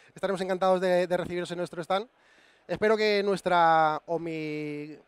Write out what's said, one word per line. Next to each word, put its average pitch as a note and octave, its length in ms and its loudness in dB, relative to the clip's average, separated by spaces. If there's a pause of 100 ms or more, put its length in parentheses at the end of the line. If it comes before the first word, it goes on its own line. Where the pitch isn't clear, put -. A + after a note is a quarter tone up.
(140)
estaremos F#3+ 280 2
encantados F#3 380 2
de, F3+ 260 2
de F3+ 100 0
recibiros F3 340 -4
en F3 80 -8
nuestro E3+ 220 -8
stand. G3 280 -4 (600)
Espero G#3+ 300 2
que G#3 260 0
nuestra, E3 800 2
o E3+ 140 -4
mi D3+ 880 -10